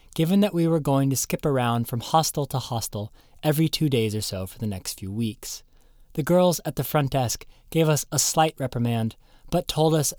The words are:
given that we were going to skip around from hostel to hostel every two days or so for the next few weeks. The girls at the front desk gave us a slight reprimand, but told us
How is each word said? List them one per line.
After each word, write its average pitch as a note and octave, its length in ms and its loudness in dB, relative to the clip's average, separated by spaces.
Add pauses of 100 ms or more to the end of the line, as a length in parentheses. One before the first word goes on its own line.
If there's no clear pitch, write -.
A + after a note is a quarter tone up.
(140)
given F3 260 2
that G3+ 140 2
we E3+ 120 2
were D#3+ 140 2
going C#3 300 2
to C3+ 60 0
skip - 280 -4
around A#2+ 440 0
from A#2 120 -4
hostel D#3 460 0
to C3+ 120 -6
hostel A2 540 -6 (300)
every D3+ 260 2
two D#3 220 0
days A2+ 240 2
or G#2+ 80 -2
so F#2+ 240 -6
for - 120 -16
the A2+ 80 -4
next F#2+ 320 -8
few F#2+ 140 -10
weeks. A2 500 -6 (520)
The D#3+ 80 -2
girls F3+ 420 4
at - 120 -8
the C3+ 80 -4
front C#3+ 260 0
desk B2+ 340 -2 (240)
gave D#3+ 220 2
us D3 200 0
a D3 80 -2
slight - 380 2
reprimand, A#2 600 -2 (340)
but F3 180 0
told D#3 260 2
us D3+ 240 0